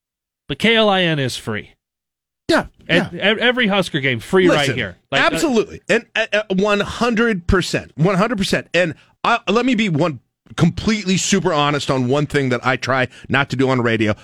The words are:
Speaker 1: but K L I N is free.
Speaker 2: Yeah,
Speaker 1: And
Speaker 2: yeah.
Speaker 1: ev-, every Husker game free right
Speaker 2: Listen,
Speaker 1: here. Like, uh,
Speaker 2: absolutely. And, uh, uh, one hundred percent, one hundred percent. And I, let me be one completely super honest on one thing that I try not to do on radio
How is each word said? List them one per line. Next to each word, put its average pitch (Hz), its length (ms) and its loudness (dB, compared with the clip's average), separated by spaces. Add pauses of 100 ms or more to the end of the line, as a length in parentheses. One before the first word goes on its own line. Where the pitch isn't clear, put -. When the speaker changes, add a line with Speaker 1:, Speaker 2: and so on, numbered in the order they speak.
(480)
Speaker 1:
but 143 100 -8
K 226 180 2
L 220 140 4
I 190 120 2
N 160 180 0
is 127 180 -4
free. - 360 -10 (760)
Speaker 2:
Yeah, 320 180 0 (200)
Speaker 1:
And 175 260 0
Speaker 2:
yeah. 175 80 -10
Speaker 1:
ev-, 208 160 2
every 240 300 0
Husker 190 320 -2
game 131 200 -2
free 185 300 2
right 156 100 4
Speaker 2:
Listen, 139 160 0
Speaker 1:
here. 101 220 -8 (140)
Like, 143 100 2
uh, 302 120 2
Speaker 2:
absolutely. 269 540 -2
And, 226 180 0 (100)
uh, 220 180 -2
uh, 214 100 0 (120)
one 202 240 2
hundred 226 680 -2
percent, 160 500 0
one 185 200 2
hundred 220 220 2
percent. 175 360 -2
And 165 220 0 (280)
I, 226 240 0
let 233 180 2
me 262 100 2
be 214 120 0
one 156 320 -2 (380)
completely 185 580 0
super 180 380 0
honest 147 360 0
on 131 200 0
one 147 160 0
thing 139 240 -2
that 123 160 -2
I 131 100 0
try 127 320 -2 (220)
not 135 220 0
to 127 40 -2
do 131 140 2
on 127 100 2
radio 113 440 0